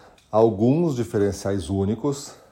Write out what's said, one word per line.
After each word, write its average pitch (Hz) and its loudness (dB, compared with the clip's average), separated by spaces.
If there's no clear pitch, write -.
Alguns 117 2
diferenciais 101 -2
únicos 107 -2